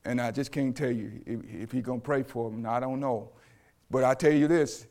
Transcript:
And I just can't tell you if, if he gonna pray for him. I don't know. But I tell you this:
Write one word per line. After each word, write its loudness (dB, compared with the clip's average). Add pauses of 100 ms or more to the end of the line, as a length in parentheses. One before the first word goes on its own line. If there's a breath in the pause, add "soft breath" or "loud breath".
And 0
I -2
just -4
can't 0
tell 0
you -6
if, -6 (200)
if -12
he -2
gonna -4
pray 0
for -6
him. -8
I 0
don't -4
know. -4 (580 soft breath)
But 2
I 6
tell 4
you 6
this: 2